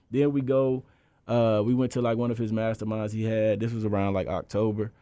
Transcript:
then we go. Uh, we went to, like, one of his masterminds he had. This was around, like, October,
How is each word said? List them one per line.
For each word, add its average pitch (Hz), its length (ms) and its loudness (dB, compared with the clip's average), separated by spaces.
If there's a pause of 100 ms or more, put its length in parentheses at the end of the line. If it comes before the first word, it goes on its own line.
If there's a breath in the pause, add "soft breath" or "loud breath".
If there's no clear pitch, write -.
(100)
then 143 220 2
we 139 80 0
go. 131 420 2 (440 soft breath)
Uh, 113 360 2
we 120 120 2
went 127 180 0
to, 127 80 -2
like, 117 160 0
one 120 140 -2
of 113 80 -4
his 110 140 -2
masterminds 110 600 -2
he 110 120 -4
had. 110 360 2
This 117 140 -2
was 110 100 -4
around, 98 300 0
like, 95 140 -2
October, 104 720 -2